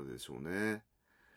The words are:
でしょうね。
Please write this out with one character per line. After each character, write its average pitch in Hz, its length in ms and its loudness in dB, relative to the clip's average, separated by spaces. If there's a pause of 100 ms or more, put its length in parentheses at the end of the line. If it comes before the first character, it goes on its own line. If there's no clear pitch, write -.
で 62 160 -6
し - 100 -8
ょ 64 120 -6
う - 20 -4
ね。 104 400 2 (540)